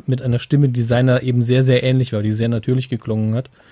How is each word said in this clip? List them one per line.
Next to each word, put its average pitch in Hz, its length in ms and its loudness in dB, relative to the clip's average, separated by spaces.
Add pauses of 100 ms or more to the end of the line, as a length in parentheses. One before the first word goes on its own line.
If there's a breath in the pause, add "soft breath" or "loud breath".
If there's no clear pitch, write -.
mit 127 160 -2
einer 120 160 -2
Stimme, 143 320 2
die 120 120 -2
seiner 123 400 2
eben 123 200 0
sehr, 123 200 2
sehr 127 200 2
ähnlich 127 320 0
war, 104 80 -2
die 107 100 -2
sehr 113 160 -2
natürlich 127 400 -2
geklungen 110 460 -4
hat. 127 160 -6 (220 loud breath)